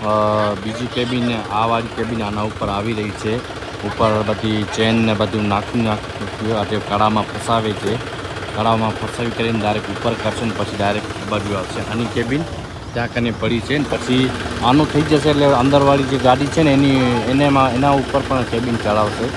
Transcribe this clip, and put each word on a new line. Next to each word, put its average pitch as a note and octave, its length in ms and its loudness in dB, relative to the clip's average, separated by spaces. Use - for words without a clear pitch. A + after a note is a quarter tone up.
અ, G#2+ 100 0
બીજી A#2 240 -6
કેબિન, A#2+ 480 -2
આ G#2+ 140 0
વાળી A2+ 220 0
કેબિન A2+ 360 -4
આના G#2 180 -4
ઉપર G#2+ 280 -4
આવી G#2 240 -2
રહી G#2 160 -4
છે. G#2+ 280 -4
ઉપર G#2+ 440 2
બધી G#2+ 380 0
ચેન A2 200 2
ને A2+ 180 2
બધું G#2 340 0
નાખી G#2 340 0
નાખ્યું, G#2+ 800 -4
આ G2+ 40 0
જે G#2 140 -2
કડામાં G#2 460 0
ફસાવે A2 480 -2
છે, A#2 240 -2
કડામાં A2+ 360 0
ફસાવી A2 380 -6
કરીને A2+ 300 -2
ડાયરેક્ટ G#2 300 -2
ઉપર A2+ 240 -2
કરશે A2 320 -4
ને A2+ 120 -2
પછી G#2 200 -4
ડાયરેક્ટ G#2 520 -2
બાજુ G#2 240 -2
આવશે. F#2+ 380 -4
આની A#2 140 -2
કેબિન A#2+ 360 -2
ત્યાં A#2+ 200 -4
કને A#2 260 0
પડી A2+ 200 0
છે B2+ 180 -2
ને C#3+ 120 0
પછી B2+ 400 2
આનું C#3 300 4
થઈ D3 80 4
જશે D3+ 280 4
એટલે C#3+ 160 4
અંદરવાળી C#3 580 6
જે C3+ 140 0
ગાડી B2+ 280 4
છે D#3+ 180 2
ને C#3+ 100 6
એની, C3+ 240 4
એનામાં, C3+ 440 4
એના C3+ 160 2
ઉપર C#3 380 2
પણ C3 160 0
કેબિન A#2 320 0
ચડાવશે. G#2+ 600 0